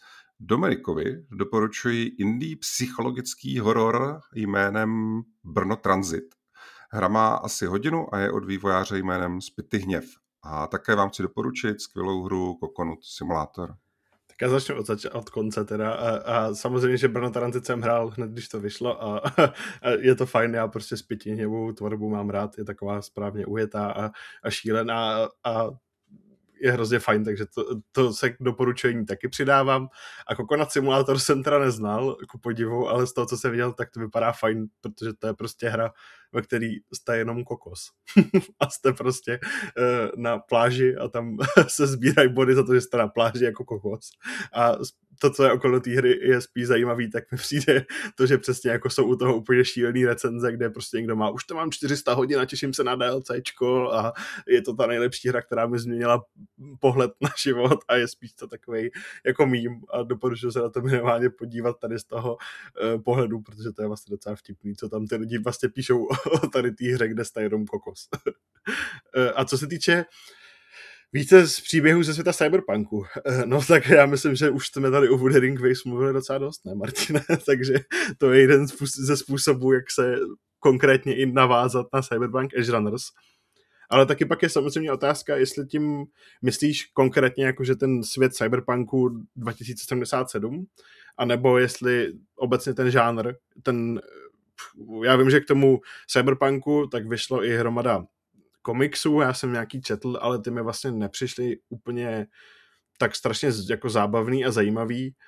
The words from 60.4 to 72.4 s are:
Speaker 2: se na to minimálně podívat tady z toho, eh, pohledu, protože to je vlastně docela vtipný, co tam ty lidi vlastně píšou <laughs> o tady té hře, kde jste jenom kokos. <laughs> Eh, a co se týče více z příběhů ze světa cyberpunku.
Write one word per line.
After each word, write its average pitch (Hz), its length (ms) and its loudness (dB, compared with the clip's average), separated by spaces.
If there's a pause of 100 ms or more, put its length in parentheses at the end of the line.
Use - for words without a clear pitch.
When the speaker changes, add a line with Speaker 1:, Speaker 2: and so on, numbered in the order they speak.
Speaker 2:
se 117 60 -2
na 120 100 0
to 123 140 -6
minimálně 123 480 2
podívat 117 480 -6
tady 113 200 -6
z 104 60 -14
toho, 117 320 -4 (460)
eh, 113 160 0
pohledu, 117 420 0
protože 107 320 -12
to 107 100 -8
je 107 60 -4
vlastně 107 220 -10
docela 104 260 -10
vtipný, - 400 -12
co 110 120 -10
tam 110 180 -6
ty 117 100 -4
lidi 113 220 -4
vlastně 117 300 -4
píšou 123 380 -2 (160)
<laughs> - 200 2
o 160 40 -2
tady 123 260 0
té 123 120 -10 (100)
hře, 120 140 0
kde 113 160 -4
jste - 180 -8
jenom 107 240 -2
kokos. - 460 -10
<laughs> - 200 -6 (840)
Eh, 127 140 2
a 131 140 0
co 131 140 -2
se 147 80 -6
týče 170 380 2 (1080)
více 156 360 8
z - 120 -4
příběhů 165 420 4
ze 156 120 0
světa 165 180 0
cyberpunku. 151 720 0 (220)